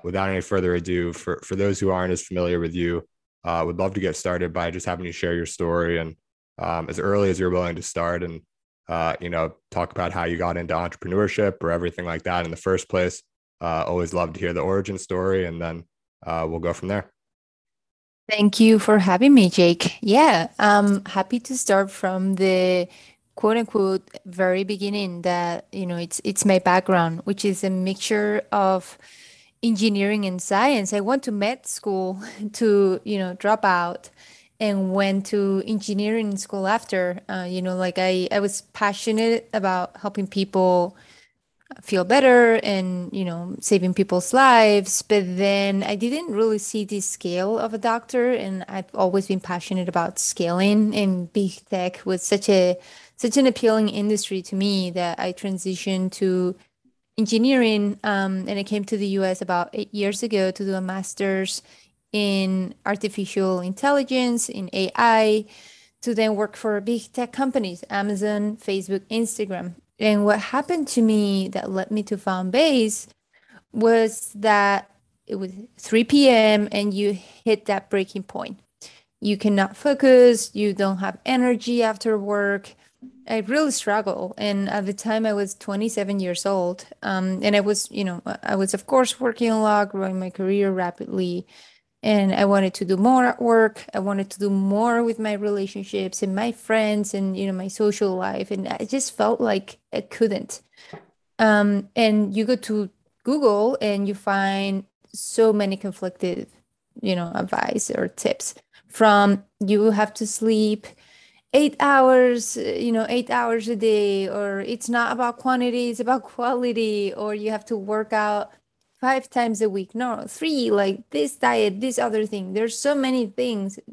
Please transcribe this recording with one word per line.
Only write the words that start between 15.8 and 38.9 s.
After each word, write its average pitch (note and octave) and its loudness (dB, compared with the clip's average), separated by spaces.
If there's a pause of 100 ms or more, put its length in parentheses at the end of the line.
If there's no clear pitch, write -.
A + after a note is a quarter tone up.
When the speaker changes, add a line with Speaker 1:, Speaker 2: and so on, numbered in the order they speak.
Speaker 1:
uh, E2 -4
we'll E2 -6
go E2+ -2
from F2+ -6
there. G2 -4 (1160)
Speaker 2:
Thank G#3 2
you A3 8
for G#3+ 4
having G3 6
me, G#3 8
Jake. E3+ 4
Yeah, G#3+ 4
I'm G#3 4
happy F#3+ -4
to B3+ -8
start G3 2
from F#3+ -2
the F#3 2 (480)
quote A3 2
unquote G3 -2 (160)
very F#3 0
beginning G3 -6
that, F3 -2
you F#3+ -6
know, F3 -6
it's, E3+ -8
it's G3+ -4
my G3 6
background, F3+ 2
which G3 -4
is G3 -2
a G3 0
mixture G3+ -2 (100)
of F#3+ 0 (640)
engineering G#3 0
and F#3 -6
science. G#3+ 2
I G3+ 0
went B3+ -2
to B3 -6
med G#3 -4
school F#3+ -4 (160)
<laughs> G#3+ -10
to, G3+ 4
you G#3 -4
know, F#3 -4
drop G#3+ 0
out F3 0 (480)
and G3 -2
went G3 0
to G3 0
engineering G#3 -2
school G3 -6
after. F#3+ -2
Uh, F#3 -8
you F#3 -4
know, F#3 -4
like, F3+ -2
I, F#3 0
I G#3 2
was G3+ -2
passionate A3+ -2